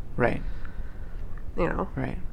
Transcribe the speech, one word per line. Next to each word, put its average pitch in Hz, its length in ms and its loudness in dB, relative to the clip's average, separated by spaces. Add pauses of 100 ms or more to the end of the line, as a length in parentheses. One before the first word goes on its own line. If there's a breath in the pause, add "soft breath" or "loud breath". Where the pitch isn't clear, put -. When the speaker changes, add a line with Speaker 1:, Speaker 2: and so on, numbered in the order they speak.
(180)
Speaker 1:
Right. 117 240 4 (1160 loud breath)
Speaker 2:
You 175 120 4
know? - 260 0
Speaker 1:
Right. - 220 0 (160)